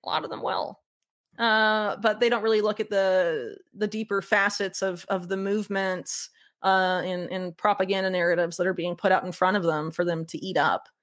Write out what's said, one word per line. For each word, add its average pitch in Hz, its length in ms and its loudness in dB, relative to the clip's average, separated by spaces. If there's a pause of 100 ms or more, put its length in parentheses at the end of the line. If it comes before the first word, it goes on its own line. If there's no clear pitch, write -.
A - 40 -8
lot 247 140 -2
of 330 80 -10
them - 120 -8
will. - 360 -4 (600)
Uh, 214 580 2
but 214 240 0
they 240 80 4
don't 226 140 2
really 220 180 4
look 208 180 0
at 214 120 -4
the, 185 680 2 (160)
the 202 160 -4
deeper 214 340 -2
facets 202 600 0
of, 180 260 -4
of 180 200 -2
the 196 80 -2
movements, 196 920 -4 (340)
uh, 185 420 2
and, 180 280 -4
and 185 240 -6
propaganda 190 540 0
narratives 175 480 0
that 180 80 0
are 190 80 0
being 175 200 -4
put 190 160 0
out 185 140 4
in 180 80 -8
front 185 240 2
of 180 80 0
them 156 260 0
for 175 140 -2
them 165 220 -2
to 160 180 -10
eat 185 140 0
up 143 300 2 (140)